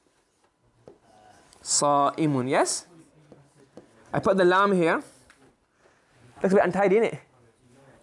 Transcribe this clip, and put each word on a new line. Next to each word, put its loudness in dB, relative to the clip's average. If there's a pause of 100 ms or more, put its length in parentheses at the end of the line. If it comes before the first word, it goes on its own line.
(1600)
Sa'imun." -2
Yes? -2 (1300)
I -4
put 0
the 2
lam 2
here. 0 (1400)
Looks 0
a 4
bit 2
untidy, 0
innit? -2 (840)